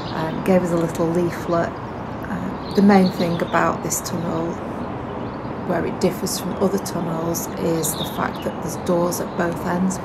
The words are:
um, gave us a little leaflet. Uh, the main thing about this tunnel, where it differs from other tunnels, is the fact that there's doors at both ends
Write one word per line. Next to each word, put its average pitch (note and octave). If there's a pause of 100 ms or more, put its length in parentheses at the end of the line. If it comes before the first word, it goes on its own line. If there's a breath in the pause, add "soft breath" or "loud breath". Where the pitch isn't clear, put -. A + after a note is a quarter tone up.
(140)
um, D#3+
gave F#3
us F3
a E3+
little E3
leaflet. E3+
Uh, -
the G#3
main G3
thing E3+
about E3+
this -
tunnel, E3 (1160)
where E3+
it -
differs -
from F3 (100)
other G3
tunnels, E3 (120)
is E3
the E3
fact -
that -
there's - (100)
doors F3
at -
both E3+
ends F#3